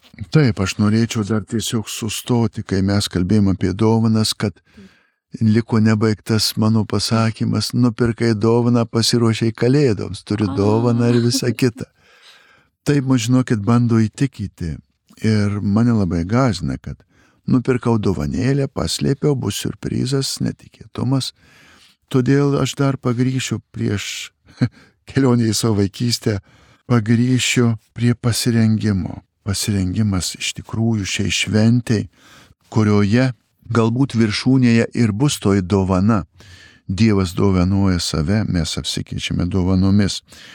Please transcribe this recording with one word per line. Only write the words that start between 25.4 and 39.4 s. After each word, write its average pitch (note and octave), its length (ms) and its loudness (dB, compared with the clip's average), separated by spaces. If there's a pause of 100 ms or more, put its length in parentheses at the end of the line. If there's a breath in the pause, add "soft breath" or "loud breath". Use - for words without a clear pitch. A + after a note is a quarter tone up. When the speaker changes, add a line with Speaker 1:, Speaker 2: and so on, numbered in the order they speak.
Speaker 1:
į G2+ 60 0
savo G#2+ 260 2
vaikystę, A2+ 560 -2 (500 soft breath)
pagrįšiu A#2+ 880 2 (180)
prie A#2+ 220 0
pasirengimo. A2 1080 0 (240)
Pasirengimas G2 920 -2
iš - 200 -8
tikrųjų A2+ 520 -2
šiai G2+ 240 -4
šventei, A2 760 0 (640 loud breath)
kurioje G#2+ 580 2 (380)
galbūt A#2 480 0
viršūnėje A#2 800 2
ir A2 180 2
bus C#3 280 0
toji G2+ 220 2
dovana. F#2+ 640 2 (640 loud breath)
Dievas G2 480 2
dovanoja F#2+ 640 2
save, E2+ 480 -2
mes E2+ 320 -4
apsikeičiame - 640 -6